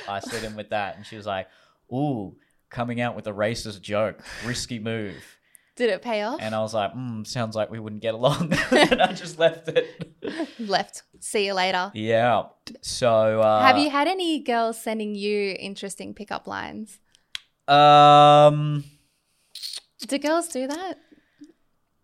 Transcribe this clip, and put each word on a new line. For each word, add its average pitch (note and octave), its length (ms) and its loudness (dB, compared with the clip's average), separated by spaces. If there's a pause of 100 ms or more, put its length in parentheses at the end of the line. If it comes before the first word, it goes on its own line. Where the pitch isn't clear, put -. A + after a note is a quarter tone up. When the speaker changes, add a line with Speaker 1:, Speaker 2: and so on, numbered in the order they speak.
Speaker 1:
I G2+ 120 -6
slid A2+ 240 -10
in G#2+ 120 -10
with G#2+ 160 -12
that, G2+ 260 -4
and G2+ 100 -18
she A2 80 -16
was G#2 100 -14
like, F#2+ 220 -6 (440)
"Ooh, B2+ 440 -4 (340)
coming A#2+ 320 -8
out A#2+ 140 -4
with G#2+ 100 -12
a G#2+ 60 -8
racist G#2 500 -6
joke, G#2 400 -4 (240)
risky A#2+ 320 -8
move." G#2+ 380 -6 (640)
Speaker 2:
Did A#3+ 120 0
it G3+ 140 -4
pay A3 180 -4
off? B3 200 -6
Speaker 1:
And A2 120 -6
I A2 60 -2
was A2 160 -4
like, G2 160 -2
"Hmm, A#2 320 -8
sounds A2 320 -6
like G#2+ 160 -4
we A2+ 80 -10
wouldn't G#2+ 240 -12
get A2+ 100 -2
along." C#3+ 400 0 (100)
<laughs> - 80 -6
And C#4 300 4
I F3+ 120 2
just E3 260 -12
left E3 300 0
it. - 440 -4 (460)
Speaker 2:
Left. G3 420 -4 (180)
See G#3 280 -4
you G3 60 -2
later. F#3 420 -2
Speaker 1:
Yeah. A2 480 2 (380)
So, A2 600 2
uh, G#2+ 240 4
Speaker 2:
Have C4 140 6
you D4 100 0
had C#4+ 180 0
any E4+ 360 -2
girls A#3 360 -2
sending G#3+ 360 -8
you G3+ 420 -4
interesting G3 560 -14
pickup - 320 -12
lines? G#3 540 -12 (680)
Speaker 1:
Um, D3 1160 8 (1200)
Speaker 2:
Do C4+ 140 -4
girls D#4+ 300 -2
do C4 180 -6
that? E4 280 -8 (1080)